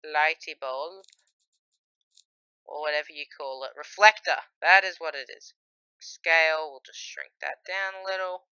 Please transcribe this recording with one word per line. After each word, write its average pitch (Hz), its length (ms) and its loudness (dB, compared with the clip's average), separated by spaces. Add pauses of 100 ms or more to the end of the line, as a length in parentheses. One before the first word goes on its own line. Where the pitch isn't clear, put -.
Lighty 156 540 0
bulb. 147 440 -8 (1600)
Or 147 160 -12
whatever 151 300 -2
you 147 160 -12
call 135 380 -10
it. - 100 -12
Reflector. 185 640 4 (240)
That 190 240 6
is 180 120 -6
what 156 180 -8
it 135 200 -12
is. - 180 -20 (460)
Scale, 160 720 2
we'll 135 140 -20
just - 140 -20
shrink - 320 -16 (100)
that 143 260 -10
down 190 340 -6
a 190 40 -12
little. 185 520 -6